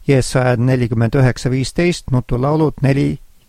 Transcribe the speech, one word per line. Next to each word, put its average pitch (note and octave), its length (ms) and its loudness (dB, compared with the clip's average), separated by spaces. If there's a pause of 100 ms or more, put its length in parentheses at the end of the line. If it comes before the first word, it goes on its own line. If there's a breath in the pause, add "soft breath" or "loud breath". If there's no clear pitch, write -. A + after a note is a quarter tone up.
Jesaja B2+ 500 2
nelikümmend A#2+ 580 0
üheksa B2+ 340 2
viisteist, C3+ 640 -2
nutulaulud C#3 720 0
neli C#3 380 0 (300)